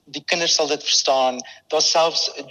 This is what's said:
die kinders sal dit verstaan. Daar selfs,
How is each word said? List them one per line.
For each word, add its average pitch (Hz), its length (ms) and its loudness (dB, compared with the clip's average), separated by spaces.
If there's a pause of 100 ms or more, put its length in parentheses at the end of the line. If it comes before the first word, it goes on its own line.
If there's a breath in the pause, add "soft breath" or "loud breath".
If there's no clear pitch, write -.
die 143 200 -12
kinders 170 280 0
sal 156 140 2
dit 143 160 -2
verstaan. 131 580 0 (260 loud breath)
Daar 151 140 0
selfs, 165 500 2 (200)